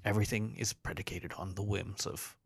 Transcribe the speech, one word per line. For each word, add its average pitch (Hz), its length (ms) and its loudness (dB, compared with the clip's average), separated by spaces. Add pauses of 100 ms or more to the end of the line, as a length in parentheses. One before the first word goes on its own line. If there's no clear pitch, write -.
everything 107 520 4
is 110 140 0
predicated 87 640 -6
on 95 180 -4
the 98 80 -2
whims 101 440 0
of - 280 -6 (120)